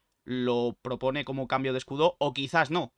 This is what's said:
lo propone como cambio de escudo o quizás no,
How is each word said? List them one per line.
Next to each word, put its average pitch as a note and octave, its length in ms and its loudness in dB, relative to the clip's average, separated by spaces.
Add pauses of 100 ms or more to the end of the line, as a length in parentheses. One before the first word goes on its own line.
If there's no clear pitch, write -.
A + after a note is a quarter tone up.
(300)
lo B2 520 0
propone C3 420 -2
como C3+ 240 -6
cambio C3 240 0
de B2+ 60 0
escudo D3+ 400 2
o C#3+ 160 0
quizás C#3 360 2
no, D#3 280 -2